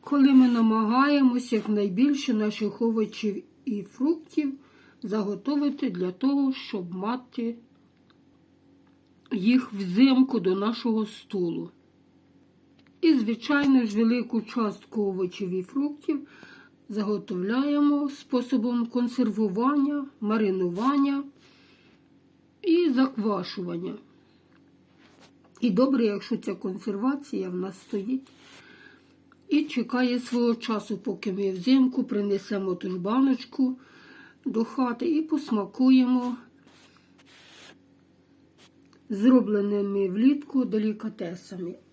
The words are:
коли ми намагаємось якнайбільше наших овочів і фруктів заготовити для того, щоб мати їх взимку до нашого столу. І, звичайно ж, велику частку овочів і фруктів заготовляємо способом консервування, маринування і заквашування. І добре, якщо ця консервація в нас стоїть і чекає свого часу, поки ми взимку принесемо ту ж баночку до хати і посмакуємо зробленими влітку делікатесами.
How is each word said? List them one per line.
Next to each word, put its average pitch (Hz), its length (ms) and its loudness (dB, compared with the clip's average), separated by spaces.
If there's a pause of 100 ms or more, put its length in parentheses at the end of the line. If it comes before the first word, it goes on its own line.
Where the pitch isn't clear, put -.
коли 277 320 4
ми 254 140 10
намагаємось 240 1040 4
якнайбільше 214 800 0
наших 214 480 -2
овочів 220 640 -2 (220)
і 202 180 -4
фруктів 294 720 -4 (500)
заготовити 226 880 -2
для 180 220 -4
того, 269 420 0
щоб 180 400 -8
мати 233 600 -6 (1800)
їх 233 420 2
взимку 240 680 2
до 185 160 0
нашого 220 500 -2
столу. 170 680 -6 (1300)
І, 320 120 6
звичайно 262 720 2
ж, 208 120 -2
велику 233 440 0
частку 214 600 -4
овочів 185 480 -4
і 185 140 -4
фруктів 294 640 -4 (640)
заготовляємо 247 1200 0
способом 240 760 -2
консервування, 247 1200 0 (160)
маринування 220 1000 0 (1400)
і 339 220 4
заквашування. 196 1040 -2 (1700)
І 240 80 2
добре, 240 360 2
якщо 202 320 -4
ця 196 180 -8
консервація 202 960 -6
в 180 60 -8
нас 185 260 -8
стоїть 233 460 -6 (1200)
і 302 140 4
чекає 247 560 0
свого 240 360 0
часу, 214 420 -6
поки 190 360 -6
ми 196 180 -2
взимку 254 520 4
принесемо 196 720 -2
ту 185 140 -8
ж 185 80 -4
баночку 254 800 0 (680)
до 226 200 -2
хати 247 500 -4
і 311 60 2
посмакуємо 254 1160 2 (2750)
зробленими 202 1000 2
влітку 254 560 0
делікатесами. 196 1120 -6 (180)